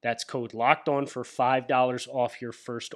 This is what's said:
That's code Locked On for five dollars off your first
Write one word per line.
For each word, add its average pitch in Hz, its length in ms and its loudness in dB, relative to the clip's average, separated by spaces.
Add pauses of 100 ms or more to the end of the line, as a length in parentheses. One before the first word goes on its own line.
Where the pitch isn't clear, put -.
That's 117 200 -2
code 120 300 -6
Locked 123 340 2
On 139 200 2
for 123 160 -8
five 127 440 2
dollars 127 440 2
off 127 320 0
your 117 80 -8
first - 440 -10